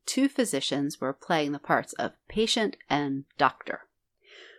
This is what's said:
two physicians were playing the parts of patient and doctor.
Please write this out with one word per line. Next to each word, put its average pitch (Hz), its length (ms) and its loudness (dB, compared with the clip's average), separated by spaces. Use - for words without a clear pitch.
two 269 220 2
physicians 143 720 -2
were 131 120 -2
playing 151 380 0
the 147 80 -6
parts - 360 0
of - 180 -4
patient 220 480 0
and 139 360 -2
doctor. - 440 0